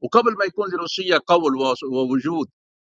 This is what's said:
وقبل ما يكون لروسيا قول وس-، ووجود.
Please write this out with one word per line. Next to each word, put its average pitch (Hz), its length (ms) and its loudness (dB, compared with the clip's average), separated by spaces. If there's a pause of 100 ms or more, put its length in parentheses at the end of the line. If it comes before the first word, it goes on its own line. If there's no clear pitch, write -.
وقبل 226 300 4
ما 196 140 -2
يكون 196 260 -4
لروسيا 175 460 -2 (100)
قول 160 280 4
وس-، 131 280 0
ووجود. 131 640 -2 (480)